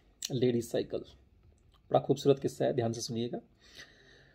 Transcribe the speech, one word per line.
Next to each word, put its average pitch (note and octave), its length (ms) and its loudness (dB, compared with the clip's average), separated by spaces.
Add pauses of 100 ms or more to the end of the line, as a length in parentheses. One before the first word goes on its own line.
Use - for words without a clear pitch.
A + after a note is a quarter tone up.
(220)
लेडीज A#2+ 420 2
साइकिल। - 360 -4
बड़ा - 1000 -6
खूबसूरत C#3 380 4
किस्सा C3+ 260 -2
है, C3 80 2
ध्यान A#2 200 0
से A2+ 80 -8
सुनिएगा। A2+ 400 -4 (960)